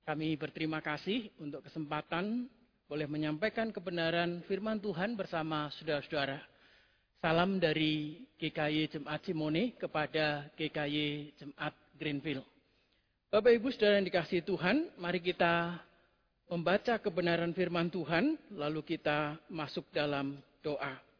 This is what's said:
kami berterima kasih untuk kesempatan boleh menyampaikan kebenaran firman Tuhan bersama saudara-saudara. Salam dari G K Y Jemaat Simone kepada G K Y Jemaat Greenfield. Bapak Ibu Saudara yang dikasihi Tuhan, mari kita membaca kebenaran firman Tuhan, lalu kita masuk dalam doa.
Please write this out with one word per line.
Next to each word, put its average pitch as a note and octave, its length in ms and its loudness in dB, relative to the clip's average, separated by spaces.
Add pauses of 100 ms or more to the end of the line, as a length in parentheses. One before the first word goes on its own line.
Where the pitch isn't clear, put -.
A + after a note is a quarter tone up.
kami D#3 320 -2
berterima D#3 480 -4
kasih F#3+ 560 -4
untuk C#3+ 240 -10
kesempatan E3 800 -4 (480)
boleh D3+ 160 -2
menyampaikan D#3 640 -2
kebenaran E3+ 720 -2
firman G3+ 400 -4
Tuhan G3+ 320 -2
bersama D#3 640 -2
saudara-saudara. C#3+ 640 -2 (800)
Salam F3 320 4
dari D#3 640 2 (160)
G D#3 160 -4
K D3+ 160 0
Y D#3 160 2
Jemaat D3+ 400 -6
Simone D#3+ 560 0
kepada D3+ 640 0 (160)
G D#3 80 0
K D3+ 160 -2
Y D3 560 -2
Jemaat D3+ 320 -8 (240)
Greenfield. C#3+ 480 -4 (880)
Bapak G#3+ 240 8
Ibu A#3 160 0
Saudara G#3 240 6
yang G3 80 4
dikasihi F3 400 2
Tuhan, G3+ 560 2
mari F3 160 -2
kita E3+ 720 2 (640)
membaca F#3 480 2
kebenaran E3+ 560 0
firman F3 320 2
Tuhan, F3 480 2 (160)
lalu D3+ 320 -4
kita D3+ 640 -2
masuk D#3 400 -8
dalam C#3 480 -2 (240)
doa. C#3 400 -6 (200)